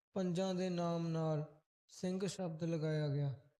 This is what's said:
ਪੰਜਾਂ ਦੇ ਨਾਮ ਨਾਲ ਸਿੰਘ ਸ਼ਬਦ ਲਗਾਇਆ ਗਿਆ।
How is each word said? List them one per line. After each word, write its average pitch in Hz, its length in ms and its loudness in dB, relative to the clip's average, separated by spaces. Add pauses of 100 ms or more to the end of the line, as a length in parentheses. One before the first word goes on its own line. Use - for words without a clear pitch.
(140)
ਪੰਜਾਂ 185 420 0
ਦੇ 185 140 0
ਨਾਮ 170 380 0
ਨਾਲ 160 380 2 (420)
ਸਿੰਘ 190 400 -2
ਸ਼ਬਦ 165 360 -4
ਲਗਾਇਆ 156 440 0
ਗਿਆ। 143 280 0 (240)